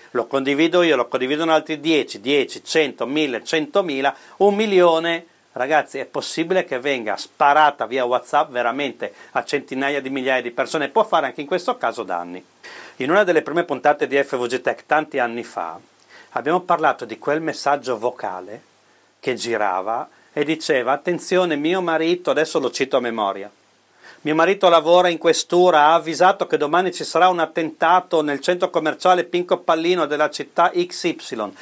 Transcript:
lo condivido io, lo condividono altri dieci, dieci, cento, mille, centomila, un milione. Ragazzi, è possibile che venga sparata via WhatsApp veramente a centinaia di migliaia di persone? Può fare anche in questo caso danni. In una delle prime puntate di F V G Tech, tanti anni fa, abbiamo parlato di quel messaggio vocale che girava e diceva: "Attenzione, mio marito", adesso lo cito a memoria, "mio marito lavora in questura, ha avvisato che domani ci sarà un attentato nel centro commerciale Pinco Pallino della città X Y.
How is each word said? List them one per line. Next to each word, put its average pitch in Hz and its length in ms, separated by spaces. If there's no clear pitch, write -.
lo 113 140
condivido 143 560
io, 160 140
lo 123 120
condividono 147 460
altri 156 260
dieci, 143 400
dieci, 135 440
cento, 135 420
mille, 135 380
centomila, 147 720
un 202 180
milione. 175 680
Ragazzi, 139 440
è 135 80
possibile 170 600
che 131 140
venga 120 380
sparata 143 680
via 123 200
WhatsApp 143 460
veramente 120 640
a 123 120
centinaia 139 580
di 131 80
migliaia 131 320
di 120 100
persone? 135 380
Può 220 140
fare 160 220
anche 139 160
in 143 60
questo 185 300
caso 117 260
danni. 90 420
In 131 120
una 196 140
delle 175 180
prime 165 220
puntate 147 440
di 135 140
F - 160
V 123 80
G 123 160
Tech, - 240
tanti 151 340
anni 117 240
fa, 85 360
abbiamo 143 280
parlato 160 460
di 120 120
quel 147 240
messaggio 139 560
vocale 104 680
che 127 140
girava 107 720
e 151 140
diceva: 143 480
"Attenzione, 175 640
mio 165 240
marito", 165 480
adesso 151 280
lo 131 140
cito 135 240
a 127 60
memoria, 104 500
"mio 151 140
marito 185 340
lavora 170 400
in 165 80
questura, 165 720
ha 165 80
avvisato 165 520
che - 80
domani 165 380
ci 160 100
sarà 165 240
un 180 120
attentato 165 800
nel 147 180
centro 180 300
commerciale 175 560
Pinco 175 320
Pallino 170 480
della 147 240
città 160 440
X 175 300
Y. 113 480